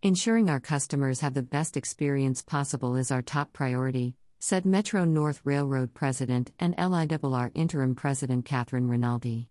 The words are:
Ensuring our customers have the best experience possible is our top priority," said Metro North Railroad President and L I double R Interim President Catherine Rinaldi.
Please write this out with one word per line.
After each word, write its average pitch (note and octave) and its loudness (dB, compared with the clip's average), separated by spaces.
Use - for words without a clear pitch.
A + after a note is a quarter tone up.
Ensuring G3+ 4
our C#3 2
customers C#3 0
have C#3 -2
the C3+ -2
best D3 -4
experience C3+ 0
possible C3+ -2
is C3 -2
our B2+ 0
top C#3+ -4
priority," B2+ -2
said F#3+ -2
Metro F#3+ 2
North D3+ 2
Railroad C#3 0
President B2+ -2
and F3 0
L F3+ 0
I E3 2
double D3+ -2
R B2 -2
Interim C#3 0
President C3 -2
Catherine B2 -2
Rinaldi. A#2+ -2